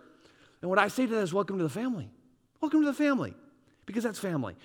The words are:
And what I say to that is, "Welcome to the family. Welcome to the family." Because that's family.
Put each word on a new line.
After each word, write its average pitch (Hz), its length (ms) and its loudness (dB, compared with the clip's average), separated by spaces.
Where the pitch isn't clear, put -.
And 180 80 -4
what 190 80 2
I 202 120 6
say 254 180 2
to 220 80 -2
that 220 60 2
is, 170 120 -2
"Welcome 196 240 -2
to 175 60 0
the 156 60 0
family. 196 420 -6
Welcome 311 200 4
to 294 60 4
the 277 60 2
family." 262 400 0
Because 220 180 -4
that's 220 160 -4
family. 139 460 -4